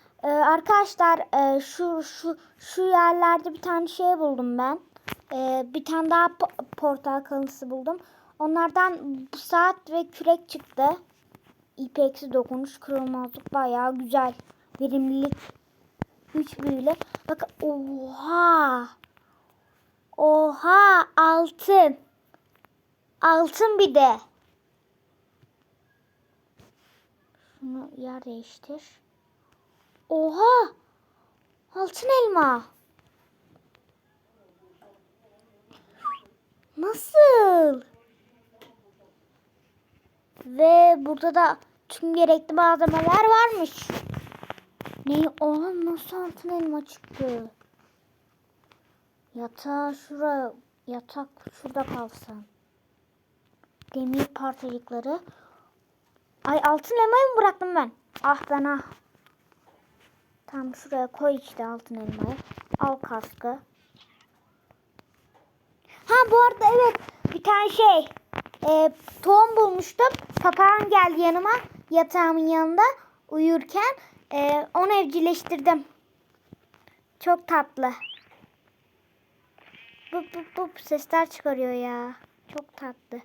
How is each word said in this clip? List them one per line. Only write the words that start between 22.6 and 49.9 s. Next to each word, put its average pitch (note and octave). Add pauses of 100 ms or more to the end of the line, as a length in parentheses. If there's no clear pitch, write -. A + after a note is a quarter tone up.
Altın E4
bir C#4+
de. B3+ (3500)
Şunu C4
yer B3+
değiştir. - (1080)
Oha. F4 (1080)
Altın F#4+ (140)
elma. D4 (4000)
Nasıl? G4 (2750)
Ve E4+
burada D4
da E4+ (320)
tüm E4
gerekli D#4+
malzemeler E4
varmış. A4+ (1200)
Ne? D4+ (120)
Oha E4
nasıl E4+
altın F4
elma D#4+
çıktı? A#3 (1800)
Yatağı C#4+